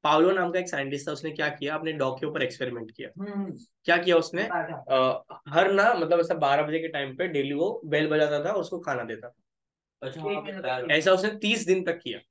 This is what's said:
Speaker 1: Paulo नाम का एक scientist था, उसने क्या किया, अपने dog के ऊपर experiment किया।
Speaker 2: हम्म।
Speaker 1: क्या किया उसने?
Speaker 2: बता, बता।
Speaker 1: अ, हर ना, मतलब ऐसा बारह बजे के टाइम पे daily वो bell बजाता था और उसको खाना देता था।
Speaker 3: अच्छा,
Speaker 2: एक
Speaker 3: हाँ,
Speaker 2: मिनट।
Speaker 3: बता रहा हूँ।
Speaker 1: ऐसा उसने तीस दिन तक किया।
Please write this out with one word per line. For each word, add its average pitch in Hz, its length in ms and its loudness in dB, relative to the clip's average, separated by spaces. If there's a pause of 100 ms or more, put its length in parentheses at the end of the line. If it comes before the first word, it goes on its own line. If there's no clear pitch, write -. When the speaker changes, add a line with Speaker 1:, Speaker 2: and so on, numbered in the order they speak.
Speaker 1:
Paulo 156 280 6
नाम 175 200 0
का 180 80 0
एक 180 100 -6
scientist 139 380 -4
था, 156 40 -4
उसने 151 200 -8
क्या 151 180 -2
किया, 143 260 -6
अपने 160 180 -4
dog 131 260 -2
के 156 60 -4
ऊपर 127 180 -2
experiment 120 480 -6
किया। - 260 -14
Speaker 2:
हम्म। 196 400 -6 (260)
Speaker 1:
क्या 175 140 4
किया 175 180 4
उसने? 170 280 2
Speaker 2:
बता, - 240 -4
बता। 131 640 0
Speaker 1:
अ, - 200 -18
हर 185 220 4
ना, 208 220 6
मतलब 170 260 2
ऐसा 165 140 0
बारह 147 300 2
बजे 151 160 -2
के 165 80 -4
टाइम 139 280 -6
पे 175 120 -2
daily 143 260 -2
वो 165 320 -2
bell 151 220 0
बजाता 147 380 2
था 185 40 0
और 208 120 0
उसको 175 180 -6
खाना 127 240 -4
देता 113 260 -10
था। - 760 -20
Speaker 3:
अच्छा, 156 140 -10
Speaker 2:
एक 202 140 -4
Speaker 3:
हाँ, - 80 -6
Speaker 2:
मिनट। 190 140 -10
Speaker 3:
बता - 100 -8
रहा 127 100 -2
हूँ। 127 120 -6
Speaker 1:
ऐसा 156 220 4
उसने 202 240 4
तीस 214 300 -2
दिन 185 180 2
तक 170 140 -2
किया। 107 220 -10 (120)